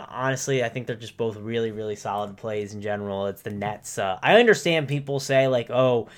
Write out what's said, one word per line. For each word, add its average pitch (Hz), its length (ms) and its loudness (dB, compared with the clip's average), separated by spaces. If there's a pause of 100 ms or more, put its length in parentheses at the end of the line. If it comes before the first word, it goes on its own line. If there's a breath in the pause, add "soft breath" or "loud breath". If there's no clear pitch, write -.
Honestly, 131 540 0
I 117 60 -2
think 123 160 -8
they're 123 100 -6
just 113 220 -14
both 113 200 -2
really, 113 340 -2
really 107 240 -6
solid 101 420 -4
plays 107 380 -6
in 101 80 -10
general. 101 420 -2
It's 98 160 -4
the - 80 -8
Nets. 104 480 -6
Uh, 98 240 -2
I 175 180 8
understand 170 480 2
people 139 320 -2
say, 135 280 4
like, 123 240 0
"Oh, 123 460 4